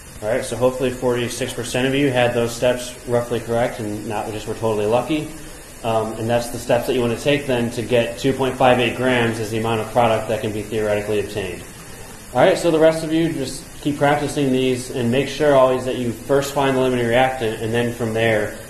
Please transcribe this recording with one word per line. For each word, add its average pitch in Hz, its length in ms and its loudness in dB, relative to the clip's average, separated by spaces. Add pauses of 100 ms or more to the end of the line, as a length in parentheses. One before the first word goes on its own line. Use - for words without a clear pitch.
(220)
All 107 80 -6
right, 123 160 0
so 120 100 -6
hopefully 127 360 2
forty-six 123 640 -2
percent 123 340 -2
of 135 60 0
you 139 180 2
had 123 220 4
those 117 220 0
steps 123 400 0 (120)
roughly 120 320 0
correct 117 400 -2
and 104 280 -6
not 110 240 -4
just 107 160 -8
were 110 80 -4
totally 107 300 0
lucky. 127 440 0 (540)
Um, 110 360 0
and 113 100 -2
that's 120 200 0
the 120 100 -6
steps 120 260 0
that 127 80 0
you 127 80 2
want 117 160 0
to - 60 -10
take 143 240 0
then 117 240 0
to 120 100 -6
get 113 380 0
two 135 140 2
point 131 220 -2
five 123 240 4
eight 117 180 0
grams 120 420 0
is 107 100 -4
the 113 80 -2
amount 110 240 0
of 107 60 -4
product 110 400 2
that 110 140 -2
can 107 120 -4
be 104 80 -4
theoretically 104 600 0
obtained. 95 420 -6 (720)
All 120 40 2
right, 175 160 6
so - 140 2
the 160 80 4
rest 160 260 6
of 156 80 -4
you 160 220 2
just - 480 -8
keep 143 160 -2
practicing 143 540 2
these 127 400 0
and 120 200 0
make 135 160 2
sure 147 280 2
always 127 300 4
that 127 100 -2
you 123 160 -2
first 139 420 0
find 135 240 2
the 131 40 2
limiting 123 260 2
reactant 117 560 2
and 113 100 -2
then 120 180 0
from 113 220 -4
there 110 460 0 (100)